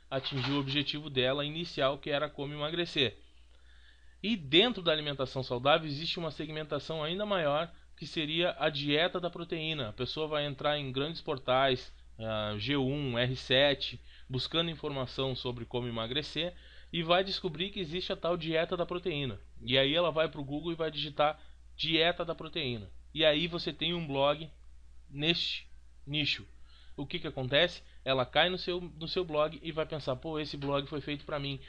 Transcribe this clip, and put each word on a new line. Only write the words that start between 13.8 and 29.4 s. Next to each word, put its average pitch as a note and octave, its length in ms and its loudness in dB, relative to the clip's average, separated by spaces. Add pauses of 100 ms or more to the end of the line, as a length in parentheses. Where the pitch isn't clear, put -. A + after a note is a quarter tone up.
buscando D#3+ 420 0
informação C3+ 640 -2
sobre A#2+ 300 -6
como B2 220 -2
emagrecer, C#3 680 -2 (380)
e E3+ 100 0
vai F3 220 6
descobrir F#3 460 -2
que G3+ 100 -6
existe F3+ 320 -4
a F#3+ 40 -4
tal E3+ 200 0
dieta E3 400 0
da E3+ 100 0
proteína. D3 540 -2 (200)
E A#2 160 2
aí C#3 180 6
ela E3+ 160 4
vai D#3 180 4
pro D3+ 160 -8
Google D3+ 280 -4
e E3 40 -4
vai D#3+ 140 0
digitar D3+ 500 2 (360)
dieta D#3+ 480 4
da E3 100 -2
proteína. C3 560 -4 (220)
E D#3 120 2
aí D#3 220 6
você E3+ 260 -2
tem E3 220 0
um E3+ 120 -4
blog C#3+ 420 2 (600)
neste D3+ 600 0 (380)
nicho. C#3+ 400 0 (500)
O C#3+ 100 -6
que - 120 -6
que - 80 -6
acontece? C#3+ 560 2 (220)
Ela C3 200 2
cai D#3 240 4
no F3+ 80 -2
seu, F3+ 240 -2
no D#3+ 280 -10
seu F#3 160 0
blog D3+ 380 0